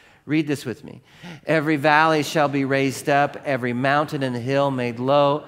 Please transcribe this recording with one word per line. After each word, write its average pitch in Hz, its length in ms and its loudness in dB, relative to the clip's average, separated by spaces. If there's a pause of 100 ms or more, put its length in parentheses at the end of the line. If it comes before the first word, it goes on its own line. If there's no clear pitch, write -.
(260)
Read 151 220 -2
this 143 180 -4
with 113 180 -8
me. - 180 -18 (440)
"Every 156 300 0
valley 151 480 4
shall 143 260 0
be 139 160 0
raised 135 440 -2
up, 143 360 2
every 123 280 -2
mountain 139 500 0
and 123 120 -4
hill 135 360 -2
made 120 280 -4
low. 143 480 2